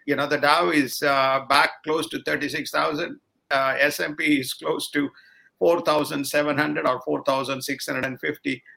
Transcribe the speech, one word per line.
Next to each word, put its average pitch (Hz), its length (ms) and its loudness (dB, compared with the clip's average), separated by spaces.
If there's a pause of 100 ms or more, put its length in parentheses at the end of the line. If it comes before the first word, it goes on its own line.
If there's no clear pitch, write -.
You 139 120 0
know, 143 100 0
the 147 100 0
Dow 156 320 4
is, 143 320 0
uh, 135 460 2
back - 380 2
close 156 240 -2
to 147 140 -8
thirty-six 147 480 -4
thousand. 156 500 -2 (280)
Uh, 135 300 2
S 147 220 2
and 151 160 -4
P 151 240 2
is 127 120 -8
close 156 380 -6
to 143 180 -2 (480)
four 170 220 4
thousand 151 460 0
seven 147 320 0
hundred 151 280 0
or 127 180 2
four 143 200 -4
thousand 135 380 -2
six 131 260 -6
hundred 135 160 -4
and 131 160 -6
fifty. 143 420 -6 (160)